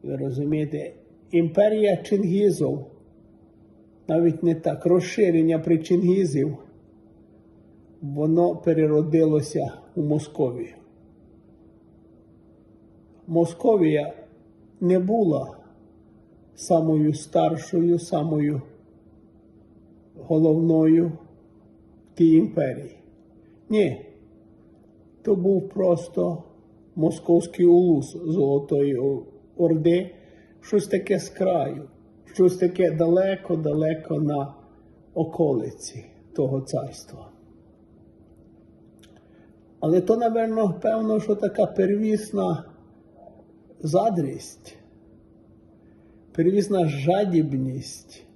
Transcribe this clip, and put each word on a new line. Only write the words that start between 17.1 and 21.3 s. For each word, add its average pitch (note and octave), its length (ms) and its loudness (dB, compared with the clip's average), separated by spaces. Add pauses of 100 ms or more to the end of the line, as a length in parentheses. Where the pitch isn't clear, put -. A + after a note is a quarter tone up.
старшою, E3 840 0
самою D3+ 640 -4 (1500)
головною D#3+ 960 2 (1000)